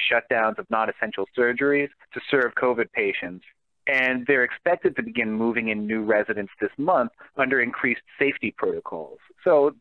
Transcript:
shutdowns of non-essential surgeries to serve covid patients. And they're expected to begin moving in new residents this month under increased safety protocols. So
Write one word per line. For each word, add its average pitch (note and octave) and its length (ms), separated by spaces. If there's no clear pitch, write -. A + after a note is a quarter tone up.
shutdowns A2+ 480
of G2 120
non-essential A2 560
surgeries C#3+ 520
to B2+ 80
serve B2+ 240
covid A#2+ 380
patients. F#2 500
And C3 420
they're B2+ 180
expected F3 500
to A#2+ 80
begin A2+ 300
moving A2+ 340
in G#2+ 180
new A2 180
residents G#2 580
this G#2 160
month C#3+ 340
under C3 240
increased A#2+ 400
safety C#3 400
protocols. E2 600
So D3+ 380